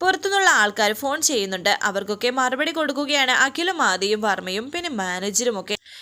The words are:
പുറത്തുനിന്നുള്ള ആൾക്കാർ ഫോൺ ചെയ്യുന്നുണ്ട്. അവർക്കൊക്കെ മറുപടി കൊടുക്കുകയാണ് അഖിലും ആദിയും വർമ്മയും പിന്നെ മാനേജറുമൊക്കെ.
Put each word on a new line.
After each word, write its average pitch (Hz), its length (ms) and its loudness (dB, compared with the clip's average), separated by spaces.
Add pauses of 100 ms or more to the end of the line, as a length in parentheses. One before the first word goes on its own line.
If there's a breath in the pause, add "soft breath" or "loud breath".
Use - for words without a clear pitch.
പുറത്തുനിന്നുള്ള 381 500 2
ആൾക്കാർ 214 420 4
ഫോൺ 277 280 -2
ചെയ്യുന്നുണ്ട്. 196 640 0
അവർക്കൊക്കെ 202 480 -2
മറുപടി 262 420 0
കൊടുക്കുകയാണ് 285 600 0
അഖിലും 311 500 2
ആദിയും 202 380 2
വർമ്മയും 196 500 -2
പിന്നെ 349 200 -6
മാനേജറുമൊക്കെ. 196 880 -2 (240 loud breath)